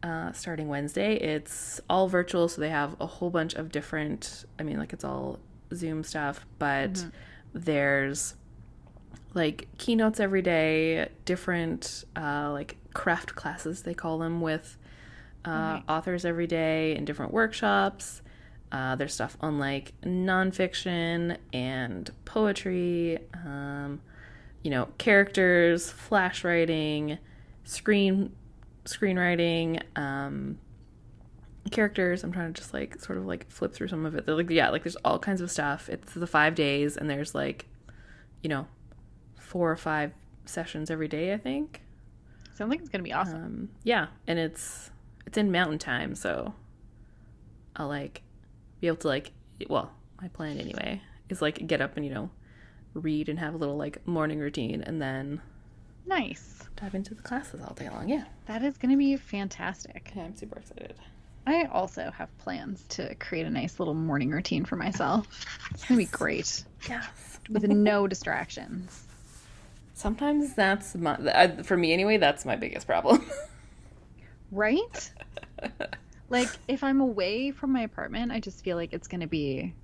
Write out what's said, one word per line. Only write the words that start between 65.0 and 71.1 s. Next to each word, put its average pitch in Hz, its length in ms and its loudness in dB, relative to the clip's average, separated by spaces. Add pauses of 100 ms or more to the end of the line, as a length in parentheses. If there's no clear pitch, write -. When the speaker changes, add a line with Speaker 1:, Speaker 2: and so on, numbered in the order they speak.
Speaker 2:
It's - 140 -10
gonna 247 140 6
be 196 60 4
Speaker 1:
Yes. - 60 -10
Speaker 2:
great. - 520 -2 (260)
Speaker 1:
Yes. - 500 -10 (100)
Speaker 2:
With 214 180 2
no 208 400 8
distractions. - 960 -6 (880)
Speaker 1:
Sometimes 285 640 2
that's 196 400 4
my, 165 180 2